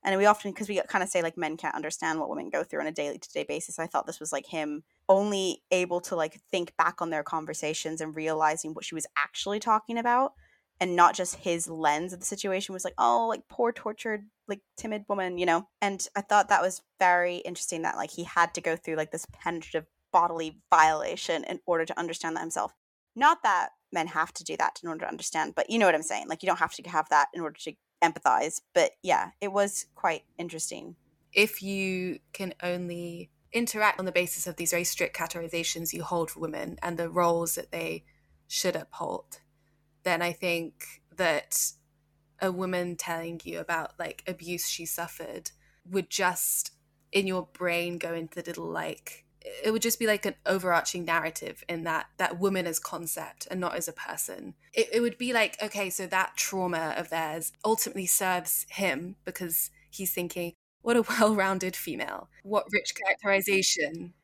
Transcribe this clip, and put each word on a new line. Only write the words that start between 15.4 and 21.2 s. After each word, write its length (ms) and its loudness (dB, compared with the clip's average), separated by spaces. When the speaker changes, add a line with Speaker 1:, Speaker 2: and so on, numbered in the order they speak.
Speaker 1:
know? 240 4
And 340 0
I 60 0
thought 280 4
that 140 6
was 180 0
very 400 6
interesting 460 -6
that, 120 0
like, 140 -4
he 140 -8
had 320 2
to 60 0
go 140 0
through, 200 -4
like, 160 -2
this 200 -8
penetrative 540 -4
bodily 600 2
violation 720 6